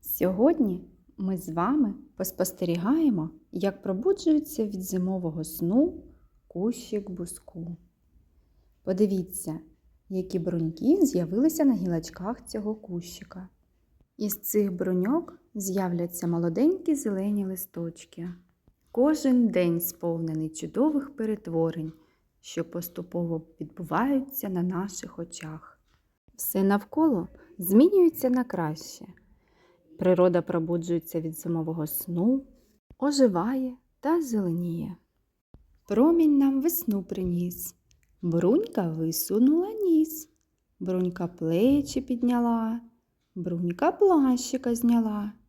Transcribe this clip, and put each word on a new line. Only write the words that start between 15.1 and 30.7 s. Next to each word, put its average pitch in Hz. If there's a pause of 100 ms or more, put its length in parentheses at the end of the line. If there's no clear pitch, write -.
з'являться 180
молоденькі 190
зелені 202
листочки. 170 (600)
Кожен 262
день 170
сповнений 165
чудових 269
перетворень, 165 (500)
що -
поступово 175 (200)
відбуваються 208
на 180
наших 185
очах. 160 (560)
Все -
навколо 202 (300)
змінюється 285
на 254
краще. 165 (960)
Природа 180
пробуджується 170